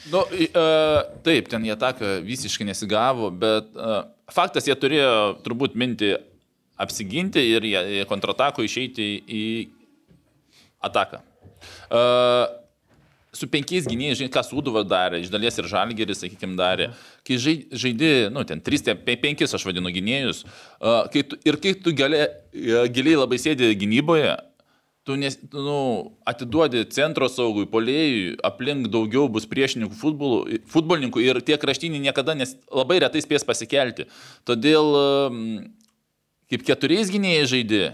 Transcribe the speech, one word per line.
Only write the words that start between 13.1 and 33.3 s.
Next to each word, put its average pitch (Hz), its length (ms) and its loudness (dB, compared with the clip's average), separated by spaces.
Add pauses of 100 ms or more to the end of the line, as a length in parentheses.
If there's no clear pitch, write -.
su 143 140 -8
penkiais 160 360 -2
gynėjais, 123 360 -2
žinai, 127 120 -6
ką 131 120 0
Sūduva 127 380 -2
darė, 90 380 0
iš 90 80 -8
dalies 104 300 -2
ir 90 100 -4
Žalgiris, 104 540 -2
sakykim, 92 340 -10
darė. 92 340 0 (280)
Kai - 180 -4
žai-, 143 320 -2
žaidi, 127 440 0 (160)
nu, 123 160 -6
ten 78 160 -8
tris, 147 220 -2
te-, 113 140 0
pe-, 120 220 -2
penkis, 147 340 -2
aš - 140 -4
vadinu, 90 240 -4
gynėjus, 104 540 -4
e, - 500 -4 (140)
kai 143 160 2
tu, - 160 -14
ir 147 180 2
kai 196 160 0
tu 185 180 -2
gale-, 147 360 2 (180)
e, 117 400 0
giliai 131 320 2
labai 127 200 2
sėdi 127 360 2
gynyboje, 113 640 2 (720)
tu 139 80 -4
nes-, 139 220 -4 (160)
nu, 147 240 -4 (500)
atiduodi 131 640 0
centro 139 380 0
saugui, 110 380 0
puolėjui, 117 760 0
aplink 127 480 -2
daugiau 117 400 2
bus 107 160 -4
priešininkų 117 480 -2
futbolų, 139 460 0 (260)
futbolininkų 156 560 2
ir 127 180 2
tie 147 160 0
kraštiniai 147 460 -2
niekada 139 320 0
nes-, 139 220 -6 (100)
labai 135 320 2
retai 147 240 2
spės 147 240 0